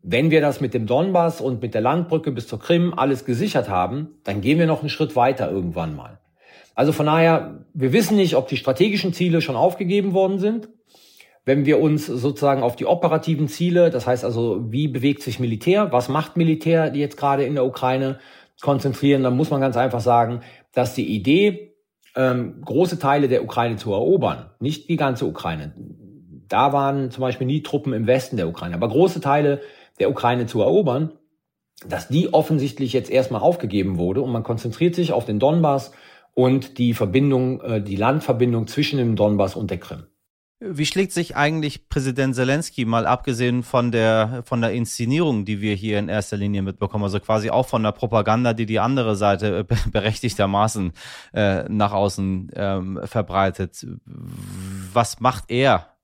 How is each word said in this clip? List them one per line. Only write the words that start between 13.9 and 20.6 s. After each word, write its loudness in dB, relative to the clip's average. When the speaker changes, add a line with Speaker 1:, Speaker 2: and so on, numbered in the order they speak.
Speaker 1:
das -4
heißt 0
also, -2
wie -2
bewegt -2
sich -8
Militär, 0
was 2
macht -2
Militär 2
jetzt -2
gerade 2
in -2
der 2
Ukraine, -2
konzentrieren, 2
dann 2
muss 0
man 0
ganz 0
einfach 0
sagen, 4